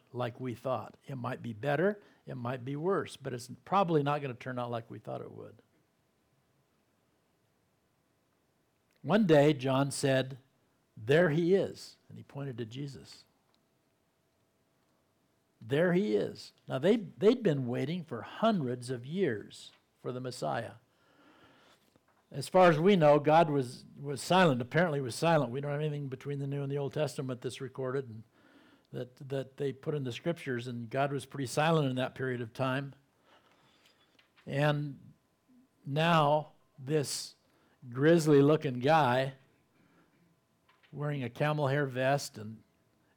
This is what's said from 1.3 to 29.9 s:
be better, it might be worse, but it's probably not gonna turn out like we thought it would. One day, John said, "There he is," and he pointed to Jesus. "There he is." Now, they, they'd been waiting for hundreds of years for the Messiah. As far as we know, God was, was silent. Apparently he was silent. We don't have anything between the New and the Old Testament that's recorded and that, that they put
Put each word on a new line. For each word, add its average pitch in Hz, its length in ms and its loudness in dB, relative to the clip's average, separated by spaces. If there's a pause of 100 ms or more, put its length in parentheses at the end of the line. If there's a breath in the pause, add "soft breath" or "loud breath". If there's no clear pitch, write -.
be 117 120 -10
better, 147 480 0 (260 soft breath)
it 139 100 -10
might 120 260 -8
be 139 120 -8
worse, 156 420 -4
but 135 160 -10
it's 120 160 -12 (160)
probably 170 380 2
not 147 180 -2
gonna 135 120 -8
turn 123 260 -10
out 120 120 -6
like 117 200 -8
we 117 80 -14
thought 127 220 -10
it - 100 -14
would. 107 300 -18 (3500)
One 202 240 2
day, 151 280 8
John 135 360 0
said, 131 480 -2 (580)
"There 143 360 4
he 170 240 2
is," 117 400 -2 (120)
and 110 120 -20
he 113 40 -16
pointed 139 360 -12
to 120 60 -8
Jesus. 127 580 -14 (2250)
"There 151 340 0
he 208 220 0
is." - 360 -4 (160)
Now, 135 100 -6
they, 180 200 2 (200)
they'd 254 240 4
been 143 240 0
waiting 131 380 -4
for 117 180 -10
hundreds 127 720 -2
of 123 140 -8
years 151 640 -4 (320)
for 135 80 -6
the 127 80 -6
Messiah. 127 540 -6 (1600 soft breath)
As 139 160 -10
far 185 220 8
as 151 100 6
we 196 160 6
know, 151 240 8
God 156 300 6
was, 131 340 -2 (160)
was 143 220 -8
silent. 170 400 4
Apparently 151 380 0
he 135 40 -4
was 117 120 -6
silent. 156 360 2
We 131 80 -6
don't 143 120 -6
have 143 100 -4
anything 147 260 -4
between 135 320 -8
the 139 80 -6
New 139 160 -4
and 135 80 -6
the 143 60 -4
Old 139 160 -4
Testament 135 480 -4
that's 123 180 -8
recorded 131 480 -6
and 110 160 -14 (720 soft breath)
that, 131 360 -12
that 135 280 -6
they 143 160 -4
put 151 220 -8